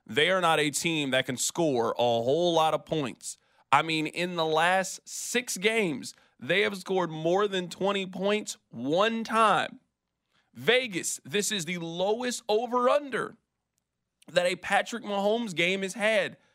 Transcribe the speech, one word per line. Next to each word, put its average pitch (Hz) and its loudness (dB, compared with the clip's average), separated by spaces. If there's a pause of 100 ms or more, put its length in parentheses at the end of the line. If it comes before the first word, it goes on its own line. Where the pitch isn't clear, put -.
They 147 2
are 190 2
not 165 4
a 151 2
team 151 -2
that 131 2
can 127 -4
score 127 0
a - 0
whole 131 2
lot 160 4
of 147 -4
points. 143 -6 (340)
I 147 6
mean, 160 0
in 175 -4
the 165 2
last 175 2
six - -6
games, 208 0 (260)
they 170 0
have 202 -2
scored 180 -2
more 170 2
than 185 -4
twenty 196 -2
points 202 -4 (140)
one 190 0
time. 214 2 (720)
Vegas, 214 0
this 196 -2
is 175 -4
the 180 -6
lowest 202 -2
over-under 247 0 (960)
that 175 2
a 185 0
Patrick 202 -2
Mahomes 208 -2
game 180 0
has 190 -6
had. 208 -2 (160)